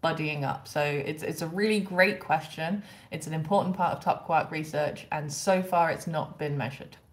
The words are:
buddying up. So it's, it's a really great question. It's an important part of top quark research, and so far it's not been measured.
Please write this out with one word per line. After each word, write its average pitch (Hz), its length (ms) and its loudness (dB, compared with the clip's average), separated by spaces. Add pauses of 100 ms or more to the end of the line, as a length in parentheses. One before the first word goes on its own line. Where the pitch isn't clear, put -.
buddying 156 400 0
up. - 240 -4
So 151 140 -2
it's, 147 420 -2
it's 156 180 -4
a 165 60 -4
really 208 320 2
great 190 400 4
question. 160 640 -2 (280)
It's 156 140 -8
an 156 80 -6
important 180 440 2
part 175 180 2
of - 80 -12
top - 220 0
quark 156 260 2
research, 151 640 -2
and 147 180 -4
so 185 320 2
far 170 280 4
it's - 160 -4
not 156 300 -4
been 147 200 -2
measured. - 400 -6 (160)